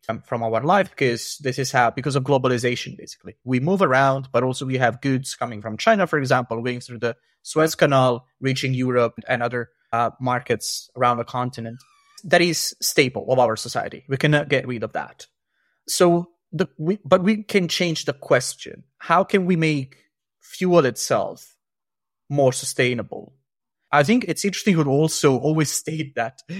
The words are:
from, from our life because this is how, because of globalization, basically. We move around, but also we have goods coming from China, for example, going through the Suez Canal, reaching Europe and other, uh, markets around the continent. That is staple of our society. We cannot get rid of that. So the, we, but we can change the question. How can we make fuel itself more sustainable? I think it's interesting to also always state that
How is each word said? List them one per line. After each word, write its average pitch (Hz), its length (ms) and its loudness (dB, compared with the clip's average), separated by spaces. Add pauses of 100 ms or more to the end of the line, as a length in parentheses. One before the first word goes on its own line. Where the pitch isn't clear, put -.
from, - 200 -8
from 120 200 -6
our 113 200 0
life 185 280 2
because - 480 -4
this 131 200 -6
is 131 140 -4
how, 123 180 4
because 131 240 -4
of 139 80 0
globalization, 127 760 0
basically. - 380 -20 (100)
We 127 140 0
move 180 240 0
around, 135 480 2
but 123 140 2
also 127 200 -4
we 131 140 -2
have 123 220 0
goods 135 340 -2
coming 120 260 -8
from 110 160 -10
China, 202 300 2
for 156 120 0
example, 127 440 0
going 123 180 -4
through 120 200 -16
the 117 160 -2 (260)
Suez 156 320 0
Canal, 131 500 4 (160)
reaching 135 320 -2
Europe 123 460 0 (100)
and 123 140 0
other, 120 280 -4 (220)
uh, 117 180 0 (100)
markets 123 760 -4
around 123 200 2
the 117 80 -4
continent. 123 580 -8 (400)
That 175 180 2
is 170 400 -2
staple 127 520 0
of 127 80 2
our 113 160 2
society. - 520 -8
We 135 80 -4
cannot 151 320 2
get 135 180 0
rid 120 180 -6
of 107 80 -8
that. - 340 -10 (640)
So 175 420 2 (220)
the, 170 160 -2 (100)
we, 175 260 -2
but 180 200 4
we 214 180 2
can 196 240 0
change 165 380 -2
the 147 80 -4
question. - 720 -2 (140)
How 175 260 2
can 190 200 2
we 180 120 2
make 151 400 -2 (440)
fuel 175 460 2
itself 101 720 -4 (720)
more 139 240 2
sustainable? - 800 -4 (600)
I 147 100 6
think 226 240 2
it's 165 180 -4
interesting 202 300 0
to 151 160 2
also 143 480 2
always 151 320 0
state 156 460 -8
that 117 260 -6 (180)